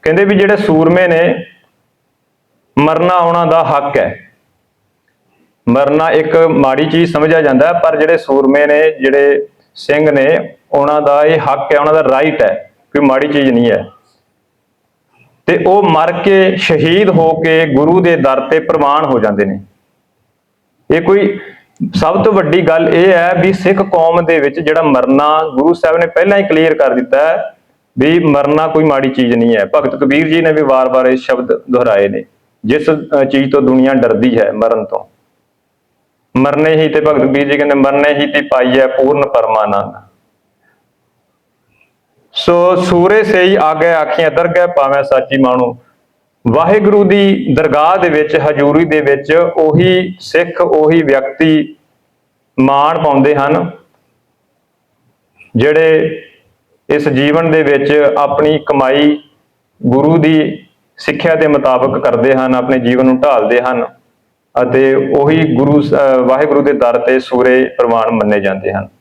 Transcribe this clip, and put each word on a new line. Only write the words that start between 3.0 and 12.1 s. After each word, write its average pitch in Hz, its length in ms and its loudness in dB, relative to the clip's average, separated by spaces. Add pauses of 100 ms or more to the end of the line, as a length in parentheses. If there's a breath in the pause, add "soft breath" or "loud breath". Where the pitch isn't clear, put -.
ਉਹਨਾਂ 170 300 0
ਦਾ 160 180 2
ਹੱਕ 143 340 -2
ਹੈ। - 340 -4 (1400)
ਮਰਨਾ 143 420 0
ਇੱਕ 156 260 0
ਮਾੜੀ 151 520 2
ਚੀਜ਼ 165 240 0
ਸਮਝਿਆ 160 280 2
ਜਾਂਦਾ 139 260 2
ਹੈ, 175 60 0
ਪਰ 165 260 0
ਜਿਹੜੇ 156 180 2
ਸੂਰਮੇ 139 480 0
ਨੇ, 151 260 2
ਜਿਹੜੇ 143 560 0 (280)
ਸਿੰਘ 151 360 -2
ਨੇ, 143 440 -2 (160)
ਉਹਨਾਂ 147 300 0
ਦਾ 143 220 2
ਇਹ 156 160 2
ਹੱਕ 139 340 -2
ਹੈ, 147 60 2
ਉਹਨਾਂ 151 140 0
ਦਾ 156 100 2
ਰਾਈਟ 139 400 0